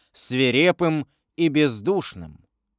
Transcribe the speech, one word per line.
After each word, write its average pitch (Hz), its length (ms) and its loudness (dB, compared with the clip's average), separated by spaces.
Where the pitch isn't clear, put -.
свирепым 147 960 0
и 165 140 0
бездушным, 120 960 -2